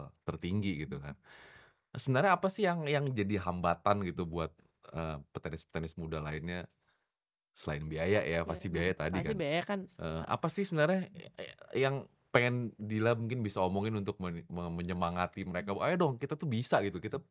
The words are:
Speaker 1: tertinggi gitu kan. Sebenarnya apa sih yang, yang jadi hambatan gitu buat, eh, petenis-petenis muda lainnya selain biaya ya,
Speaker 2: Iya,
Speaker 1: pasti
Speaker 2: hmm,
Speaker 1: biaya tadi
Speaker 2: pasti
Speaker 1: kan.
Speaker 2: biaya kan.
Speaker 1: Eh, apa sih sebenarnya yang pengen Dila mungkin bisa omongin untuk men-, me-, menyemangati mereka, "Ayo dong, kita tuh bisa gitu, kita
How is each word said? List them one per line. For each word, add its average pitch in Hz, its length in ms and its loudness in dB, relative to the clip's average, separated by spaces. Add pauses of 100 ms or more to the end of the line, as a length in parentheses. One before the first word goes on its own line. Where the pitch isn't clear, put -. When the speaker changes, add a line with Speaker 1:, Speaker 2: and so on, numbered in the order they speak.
(220)
Speaker 1:
tertinggi 87 640 -2
gitu 71 160 -8
kan. 71 160 -12 (760)
Sebenarnya 165 460 4
apa 190 100 2
sih 190 160 -2
yang, 175 220 2
yang 143 240 2
jadi 104 320 0
hambatan 90 640 2
gitu 90 180 -2
buat, 82 300 -2 (400)
eh, 80 240 -4 (140)
petenis-petenis - 680 -8
muda 80 240 -4
lainnya 76 480 -6 (840)
selain 76 320 -6
biaya 80 380 2
ya, 82 160 0
Speaker 2:
Iya, - 60 2
Speaker 1:
pasti 82 260 -4
Speaker 2:
hmm, 85 80 -2
Speaker 1:
biaya 87 160 2
tadi 82 240 -2
Speaker 2:
pasti 90 80 0
Speaker 1:
kan. - 100 -2
Speaker 2:
biaya 156 280 0
kan. 202 160 -4 (100)
Speaker 1:
Eh, 80 400 -6
apa - 180 0
sih 202 160 -2
sebenarnya 175 460 2 (640)
yang 135 220 4 (320)
pengen 123 480 4
Dila 107 400 2
mungkin 117 240 -2
bisa 101 240 0
omongin 98 320 2
untuk 101 240 -4
men-, 85 260 -4
me-, 87 240 -6
menyemangati 87 720 -2
mereka, 90 320 -4
"Ayo 127 240 0
dong, 143 220 2
kita 143 160 -4
tuh 151 100 -6
bisa 120 380 2
gitu, 95 160 -2
kita - 320 -6